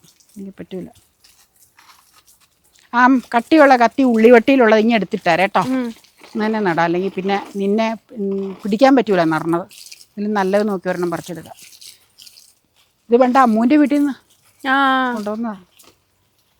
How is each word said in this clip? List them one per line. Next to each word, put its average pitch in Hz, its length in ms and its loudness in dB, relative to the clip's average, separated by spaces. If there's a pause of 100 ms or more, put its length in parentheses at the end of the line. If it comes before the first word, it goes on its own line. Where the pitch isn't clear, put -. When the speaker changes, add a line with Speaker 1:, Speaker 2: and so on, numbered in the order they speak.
(360)
Speaker 1:
എനിക്ക് 196 220 -18
പറ്റൂല. 175 280 -14 (2000)
ആ 247 260 4 (160)
കട്ടിയുള്ള 277 400 4
കത്തി 240 260 0
ഉള്ളിവട്ടിയിലുള്ളത് 233 800 4
ഇങ്ങ് 233 140 0
എടുത്തിട്ടാ 185 420 -2
കേട്ടോ. 196 240 0
Speaker 2:
ഉം. 254 340 -4 (400)
Speaker 1:
ഇന്ന് 214 120 -4
തന്നെ 220 140 -4
നടാം, 170 240 -2
അല്ലെങ്കിൽ 180 320 -4
പിന്നെ 196 300 -4 (100)
നിന്നെ, 214 400 -4 (160)
ഉം, 196 500 -8
പിടിക്കാൻ 262 340 2
പറ്റൂല 202 280 2
നടണത്. 165 420 -4 (520)
ഇതിൽ 208 140 -6
നല്ലത് 202 360 -2
നോക്കി 190 200 -8
ഒരെണ്ണം 175 220 -4
പറിച്ചെടുക്കാം. 165 440 -12 (1600)
ഇത് 233 60 4
പണ്ട് 254 220 2
അമ്മൂൻ്റെ 240 380 2
വീട്ടിൽ 294 220 2
നിന്ന് - 720 -8
Speaker 2:
ആ. 262 460 0
Speaker 1:
കൊണ്ടുവന്നതാ. 214 420 -8 (1040)